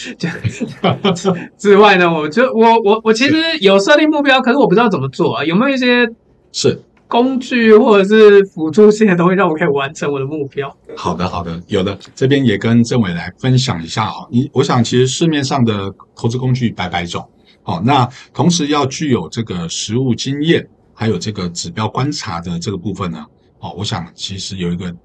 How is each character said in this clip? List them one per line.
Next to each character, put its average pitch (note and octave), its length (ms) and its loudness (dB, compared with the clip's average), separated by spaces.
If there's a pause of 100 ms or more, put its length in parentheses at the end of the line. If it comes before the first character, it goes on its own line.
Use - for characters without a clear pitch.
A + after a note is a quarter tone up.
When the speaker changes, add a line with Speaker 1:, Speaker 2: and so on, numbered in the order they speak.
Speaker 1:
<laughs> B3+ 180 -14
这 - 100 -4
样 - 680 -4 (600)
之 G3+ 180 2
外 G3+ 220 6
呢， F3 120 2
我 D#3 160 -2
就， A3 280 0
我， A3+ 280 4
我， G#3+ 220 2
我 A3 80 2
其 A#3 160 0
实 D4+ 80 2 (240)
有 D4 180 4
设 D4 200 4
定 D#4 100 2
目 D4+ 140 0
标， C4+ 140 4
Speaker 2:
是。 C4 60 0
Speaker 1:
可 A#3+ 80 0
是 B3 60 0
我 C4 100 4
不 F3 80 0
知 G#3+ 60 4
道 A#3+ 80 2
怎 F3+ 100 -2
么 C3 120 -4
做 C3+ 260 -2
啊， C3+ 80 -6
有 D#3+ 100 -2
没 A#3+ 140 2
有 C#4 60 0
一 C4 40 -2
些 B3 300 2 (440)
Speaker 2:
是。 - 260 -2 (280)
Speaker 1:
工 B3+ 320 0
具 A#3 360 2
或 G#3+ 280 6
者 F#3+ 60 -2
是 G#3 380 8
辅 D#3+ 240 -6
助 G#3 200 6
性 G#3+ 160 2
的 F#3 80 2
东 F3 140 2
西， F#3 80 2
让 F#3 120 2
我 D#3 60 -2
可 D#3 100 -2
以 E3 40 2
完 C#3 260 -2
成 D3+ 160 -6
我 C#3 80 -4
的 C3+ 60 -4
目 D3 240 -8
标？ C#3 260 -10 (220)
Speaker 2:
好 F2+ 180 -6
的， F2 140 -4
好 F2+ 140 -8
的， E2+ 260 -10
有 G2 160 0
的， G2+ 120 -4 (180)
这 C3+ 120 0
边 C3+ 180 2
也 G2+ 140 2
跟 A#2 240 2
政 B2 180 0
委 F#2 120 -2
来 E2+ 260 -8
分 C3 200 2
享 F#2+ 260 -2
一 - 20 -12
下 G#2+ 220 -4
哦。 - 220 -12
你， A#2+ 220 -2
我 B2+ 120 2
想 C3 180 0
其 B2+ 160 0
实 B2+ 80 4
市 C3 200 -2
面 D3 180 0
上 C3+ 200 -2
的 G2 280 -2 (240)
投 - 100 -6
资 A#2 100 -2
工 B2+ 160 -2
具 B2 180 -2
百 F#2 180 -6
百 F2 160 -6
种， E2+ 200 -10 (380)
哦， F2 220 -6
那 B2+ 240 2 (240)
同 D3 180 0
时 E3 180 -2
要 C#3+ 180 0
具 C#3 240 -6
有 F#2 180 -2
这 - 160 -8
个 F2 240 -10
实 G#2+ 300 -6
务 C3 140 -2
经 C#3 300 -6
验， E3 240 0 (280)
还 A2+ 120 -6
有 A2 100 0
这 - 140 -8
个 F#2+ 200 -8
指 E2+ 200 -12
标 G#2 160 -4
观 C3+ 240 -4
察 F2 300 -8
的 F2 180 -8
这 G2+ 140 -6
个 G2 40 -6
部 F#2 160 -8
分 F#2 160 -8
呢， D#2 160 -12 (360)
哦， F2 180 -12
我 G2+ 60 -8
想 F2+ 200 -6 (120)
其 - 200 -12
实 F#2+ 200 -12
有 F2 160 -6
一 F2 40 -4
个 F2+ 160 -10 (120)